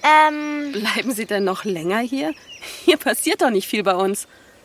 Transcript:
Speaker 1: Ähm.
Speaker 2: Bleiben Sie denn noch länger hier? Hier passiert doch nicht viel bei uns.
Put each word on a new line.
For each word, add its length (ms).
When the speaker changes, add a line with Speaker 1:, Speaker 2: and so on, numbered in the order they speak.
Speaker 1:
Ähm. 680
Speaker 2:
Bleiben 400
Sie 120
denn 200
noch 200
länger 360
hier? 340
Hier 120
passiert 440
doch 100
nicht 180
viel 140
bei 120
uns. 320